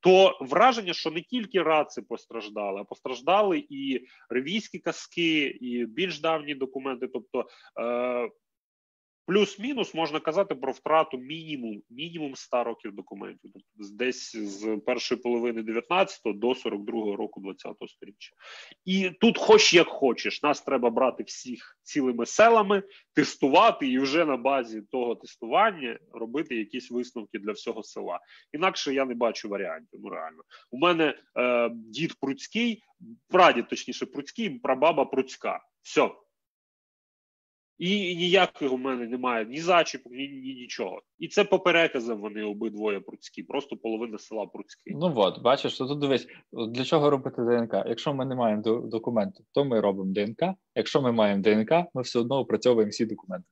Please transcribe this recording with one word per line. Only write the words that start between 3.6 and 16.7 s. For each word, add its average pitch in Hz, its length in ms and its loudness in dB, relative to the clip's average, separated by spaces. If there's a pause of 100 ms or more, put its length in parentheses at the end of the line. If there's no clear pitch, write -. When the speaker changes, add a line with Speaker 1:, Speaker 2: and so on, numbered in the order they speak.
Speaker 1:
і 135 360 -6 (240)
ревійські 156 480 -4
казки, 165 680 -2
і 120 400 -6
більш 147 340 -4
давні 151 340 -2
документи. 131 540 -6
Тобто, 120 380 -6 (340)
е, 120 480 -2 (1000)
плюс-мінус 208 680 0
можна 156 260 0
казати 170 340 0
про 131 180 -4
втрату 156 460 0
мінімум, 131 720 -10
мінімум 151 420 -10
ста 123 320 -4
років 113 300 -8
документів. 98 600 -14
Тобто 98 140 -20 (160)
з-, 101 60 -16
десь 123 460 -6
з 104 400 -6 (100)
першої 120 340 -2
половини 117 420 -2
дев'ятнадцятого 117 720 -2
до 117 200 0
сорок 107 300 -6